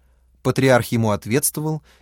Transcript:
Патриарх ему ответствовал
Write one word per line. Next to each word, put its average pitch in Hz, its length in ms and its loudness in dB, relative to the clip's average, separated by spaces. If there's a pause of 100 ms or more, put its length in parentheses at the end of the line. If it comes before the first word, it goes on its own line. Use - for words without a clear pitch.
(420)
Патриарх 131 460 2
ему 113 240 0
ответствовал 151 720 -4 (200)